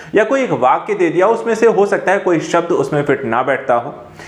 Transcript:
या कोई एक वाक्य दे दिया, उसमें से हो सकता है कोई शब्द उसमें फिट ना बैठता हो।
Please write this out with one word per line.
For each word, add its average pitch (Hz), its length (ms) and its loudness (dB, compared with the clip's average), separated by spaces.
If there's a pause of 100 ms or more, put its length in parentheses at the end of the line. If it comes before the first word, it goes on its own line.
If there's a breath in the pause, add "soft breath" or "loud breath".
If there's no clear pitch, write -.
(140 loud breath)
या 214 100 4
कोई 269 180 0
एक 214 80 -4
वाक्य 147 440 0
दे 180 140 2
दिया, 170 180 2
उसमें 226 280 0
से 220 120 2
हो 202 200 4
सकता 190 260 0
है 196 60 2
कोई 175 220 0
शब्द 170 320 -2
उसमें 143 320 0
फिट 135 200 0
ना 120 180 0
बैठता 127 320 -2
हो। 120 200 -4 (340 loud breath)